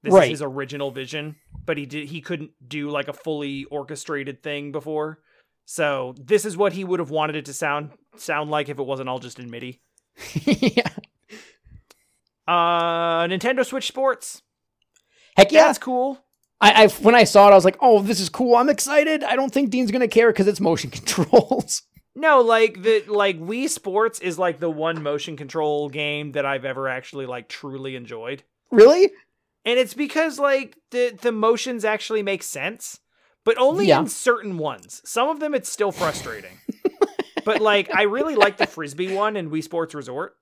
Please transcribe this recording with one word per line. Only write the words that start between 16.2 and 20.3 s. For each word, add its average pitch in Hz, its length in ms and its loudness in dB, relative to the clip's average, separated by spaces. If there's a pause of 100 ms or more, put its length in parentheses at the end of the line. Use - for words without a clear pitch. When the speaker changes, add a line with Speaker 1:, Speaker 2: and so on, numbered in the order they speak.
Speaker 2:
I, - 240 8
I, 208 40 10 (140)
when 233 140 6
I 233 80 8
saw 202 240 8
it, 202 40 12
I 196 40 12
was 180 100 8
like, 185 160 4
"Oh, 226 200 6
this 196 180 -2
is 185 100 -6
cool. 240 260 2
I'm 254 140 4
excited." 302 540 0
I 220 120 -2
don't 269 160 -2
think 269 180 0
Dean's 247 220 -2
gonna 247 160 0
care 226 240 4